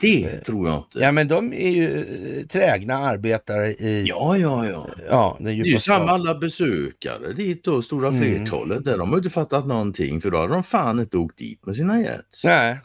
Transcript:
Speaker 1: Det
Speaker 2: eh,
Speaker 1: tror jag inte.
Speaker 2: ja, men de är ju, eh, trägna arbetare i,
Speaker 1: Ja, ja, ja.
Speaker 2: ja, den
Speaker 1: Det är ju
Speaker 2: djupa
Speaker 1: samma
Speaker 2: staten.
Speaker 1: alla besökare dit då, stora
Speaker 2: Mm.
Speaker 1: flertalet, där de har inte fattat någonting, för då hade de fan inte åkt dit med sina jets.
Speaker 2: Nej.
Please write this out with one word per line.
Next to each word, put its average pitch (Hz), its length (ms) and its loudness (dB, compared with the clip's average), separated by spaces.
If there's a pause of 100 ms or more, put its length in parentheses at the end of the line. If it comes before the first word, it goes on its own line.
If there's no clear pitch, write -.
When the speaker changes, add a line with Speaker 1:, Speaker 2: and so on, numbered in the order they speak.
Speaker 1:
Det 190 220 4
Speaker 2:
eh, 78 160 -4
Speaker 1:
tror 101 280 -2
jag 78 100 2
inte. - 220 -8
Speaker 2:
ja, 135 120 4
men 151 160 2
de 214 260 0
är 185 160 -2
ju, 160 300 0 (400)
eh, 143 60 -12
trägna 127 520 0
arbetare 110 760 -2
i, 104 360 0
Speaker 1:
Ja, 135 300 2
ja, 135 320 0
ja. 82 180 -8 (220)
Speaker 2:
ja, 110 280 4
den - 80 -8
Speaker 1:
Det 110 60 -2
är 110 40 -2
ju 110 100 0
Speaker 2:
djupa 120 140 4
Speaker 1:
samma 196 180 2
Speaker 2:
staten. 170 180 2
Speaker 1:
alla 165 200 0
besökare 92 960 -4
dit 180 300 -4
då, - 180 2
stora 135 260 -2
Speaker 2:
Mm. 127 140 2
Speaker 1:
flertalet, 110 640 0
där 120 120 0
de 90 120 -2
har 160 80 4
inte 180 120 0
fattat 143 380 -2
någonting, 95 540 -2
för 98 100 0
då 85 60 2
hade 87 160 2
de 185 100 0
fan 120 360 0
inte 101 180 0
åkt 85 200 -2
dit - 280 -12
med 98 100 -6
sina 190 260 2
jets. - 440 -6
Speaker 2:
Nej. 131 400 4